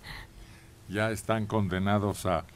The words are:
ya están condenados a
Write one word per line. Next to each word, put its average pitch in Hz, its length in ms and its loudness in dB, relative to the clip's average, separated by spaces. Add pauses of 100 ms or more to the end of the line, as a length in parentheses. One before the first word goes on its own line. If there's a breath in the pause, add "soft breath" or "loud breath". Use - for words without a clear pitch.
(880 loud breath)
ya 107 240 0
están 110 360 0
condenados 101 800 2
a 80 180 0 (100)